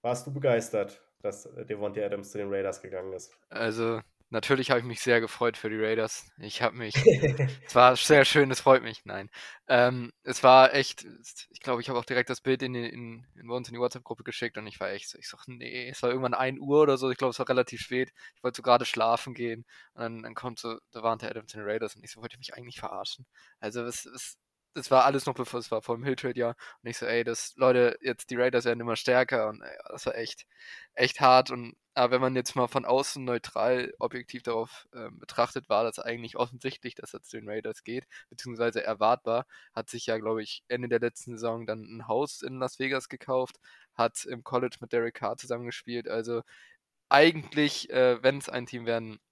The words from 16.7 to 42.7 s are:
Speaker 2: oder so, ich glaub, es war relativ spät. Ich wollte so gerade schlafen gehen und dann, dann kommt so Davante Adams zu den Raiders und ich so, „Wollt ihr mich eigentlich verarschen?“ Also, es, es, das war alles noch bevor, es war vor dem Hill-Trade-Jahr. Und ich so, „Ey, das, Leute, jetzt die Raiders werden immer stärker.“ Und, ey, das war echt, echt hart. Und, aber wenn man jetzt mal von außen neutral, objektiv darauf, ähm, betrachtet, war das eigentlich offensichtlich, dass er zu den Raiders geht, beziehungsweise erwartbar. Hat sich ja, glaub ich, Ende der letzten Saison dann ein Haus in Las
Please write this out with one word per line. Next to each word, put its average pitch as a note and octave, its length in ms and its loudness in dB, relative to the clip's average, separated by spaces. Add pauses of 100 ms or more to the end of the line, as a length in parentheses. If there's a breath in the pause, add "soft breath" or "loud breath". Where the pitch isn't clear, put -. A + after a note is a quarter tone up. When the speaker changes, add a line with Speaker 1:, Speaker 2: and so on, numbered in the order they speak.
Speaker 2:
oder C#3 160 6
so, C3 120 -2
ich B2 80 -2
glaub, C3 120 0
es A#2 80 -10
war B2+ 100 -4
relativ B2 320 0
spät. B2+ 320 -4 (240 loud breath)
Ich - 60 -20
wollte B2 140 -4
so A#2 60 -12
gerade B2 220 6
schlafen A#2 500 0
gehen A#2 300 -8 (300 loud breath)
und A#2 80 -10
dann, A2+ 200 -8
dann A2+ 120 -16
kommt A#2+ 240 -10
so A2+ 200 -10 (140)
Davante A2+ 380 -2
Adams A2 220 -14
zu G#2+ 60 -14
den G#2 80 -10
Raiders A2 300 -4
und G#2+ 80 -20
ich A#2 80 -20
so, A2+ 80 -20
„Wollt A2+ 140 -14
ihr A#2+ 40 -20
mich - 160 -14
eigentlich A#2+ 260 -18
verarschen?“ G2 460 -10 (340 soft breath)
Also, A2+ 240 -8
es, A#2+ 220 -10
es, - 320 -16 (360)
das A2 160 -10
war C3 160 8
alles C#3 200 2
noch C3 80 -2
bevor, B2 260 -6
es - 100 -16
war A2 120 -2
vor A#2+ 140 -4
dem A#2 80 -12
Hill-Trade-Jahr. B2 500 -2 (280 loud breath)
Und A#2 80 -10
ich A#2+ 80 -10
so, - 80 -6
„Ey, A#2 180 0
das, A#2 320 -6
Leute, B2+ 460 6
jetzt - 280 -6
die B2+ 60 -6
Raiders B2 300 2
werden A#2 140 0
immer A#2 160 -4
stärker.“ B2 520 2
Und, G#2+ 140 -10
ey, - 140 -16 (140)
das C3+ 160 -14
war - 100 -4
echt, - 300 -10 (480 loud breath)
echt B2+ 260 0
hart. B2+ 300 8
Und, A#2+ 260 -10 (180)
aber B2 180 2
wenn B2+ 80 4
man C3 160 0
jetzt B2+ 200 -2
mal B2 120 2
von C3 160 -2
außen C3 400 0
neutral, B2 720 -2
objektiv B2 440 -8
darauf, A2+ 520 -6
ähm, A#2 240 -16
betrachtet, - 500 -4
war A2 160 2
das A2+ 140 -4
eigentlich A#2 380 -10
offensichtlich, B2 580 -6
dass - 200 -16
er - 80 -16
zu - 160 -18
den G#2+ 100 -14
Raiders A2 360 -8
geht, B2 220 -10 (240 loud breath)
beziehungsweise A#2 540 -4
erwartbar. A2+ 600 0 (260 loud breath)
Hat A#2 180 -10
sich - 160 -10
ja, A2+ 120 -2
glaub A2 200 -4
ich, - 300 -10
Ende B2 200 -4
der A#2 120 2
letzten A#2+ 360 -6
Saison A2+ 300 -6
dann A2 160 -8
ein A2 260 -16
Haus C3 340 -2
in C3 160 -10
Las B2+ 200 -6